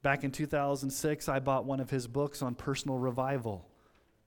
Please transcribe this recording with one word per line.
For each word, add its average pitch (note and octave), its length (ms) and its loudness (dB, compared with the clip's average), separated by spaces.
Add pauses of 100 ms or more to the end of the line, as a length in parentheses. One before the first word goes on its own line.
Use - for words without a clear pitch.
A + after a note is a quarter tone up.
Back C#3 220 2
in C3+ 80 0
two D3+ 140 -2
thousand C#3 440 0
six, D3+ 380 -2
I C3+ 100 2
bought C3 260 2
one C3+ 140 0
of C3 120 -2
his B2 180 0
books C#3+ 340 -2
on B2 140 -2
personal C3+ 420 -2
revival, B2+ 720 0 (560)